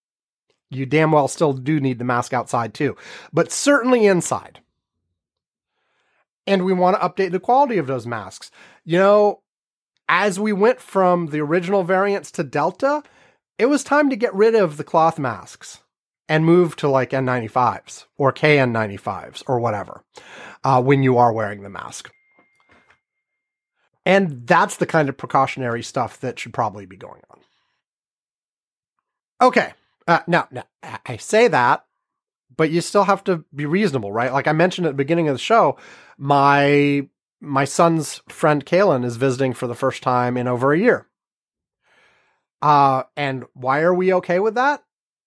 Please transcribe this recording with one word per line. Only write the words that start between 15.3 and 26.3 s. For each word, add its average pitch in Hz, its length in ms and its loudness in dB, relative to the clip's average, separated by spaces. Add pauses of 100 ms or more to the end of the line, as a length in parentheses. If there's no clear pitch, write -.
and 156 160 2
move 170 300 4
to, 151 120 -2
like, 131 240 0
N 135 140 -2
ninety-fives 120 800 -4 (100)
or 135 160 2
K 151 260 2
N 123 140 2
ninety-fives 101 720 -8
or 123 140 -2
whatever, 107 420 -6 (640)
uh, 131 180 2
when 135 200 4
you 127 160 2
are 120 120 6
wearing 107 320 -6
the 101 60 -16
mask. - 420 -16 (2000)
And 170 400 0
that's 180 320 2
the 170 80 -2
kind 151 240 0
of - 80 -10
precautionary 123 640 -2
stuff - 380 -8
that 127 180 -10